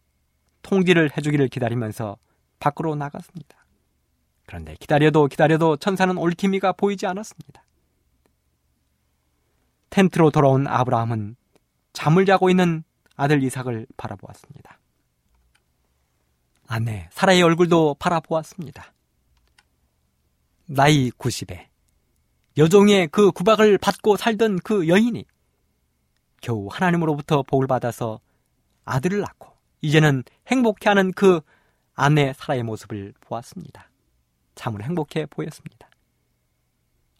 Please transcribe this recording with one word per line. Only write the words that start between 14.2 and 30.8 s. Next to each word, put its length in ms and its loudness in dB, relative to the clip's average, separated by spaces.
아내 440 -6
사라의 300 2
얼굴도 540 2
바라보았습니다. 960 -8
나이 460 2
구십에 580 -10
여종의 500 6
그 240 2
구박을 460 4
받고 400 0
살던 420 -2
그 280 -2
여인이 380 2
겨우 300 -8
하나님으로부터 720 -2
복을 240 -2
받아서 520 -6
아들을 340 -4
낳고 360 -12
이제는 420 2
행복해하는 640 0